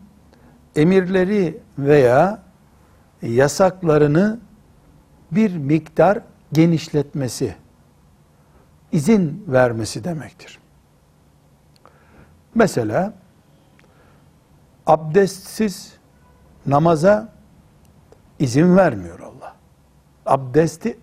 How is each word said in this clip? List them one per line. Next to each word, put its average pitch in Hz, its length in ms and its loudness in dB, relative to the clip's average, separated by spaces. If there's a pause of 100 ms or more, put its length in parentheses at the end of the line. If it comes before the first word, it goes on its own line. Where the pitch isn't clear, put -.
(760)
emirleri 185 880 0 (180)
veya 143 600 2 (840)
yasaklarını 151 1160 0 (920)
bir 185 260 -2
miktar 160 640 0 (340)
genişletmesi, 143 1000 -2 (1400)
izin 180 560 0
vermesi 120 560 -2
demektir. - 560 -14 (2000)
Mesela, 165 580 -2 (1700)
abdestsiz 180 1080 -2 (720)
namaza 170 680 2 (1040)
izin 160 380 2
vermiyor 101 420 -2
Allah. - 360 -20 (680)
Abdesti 151 760 -2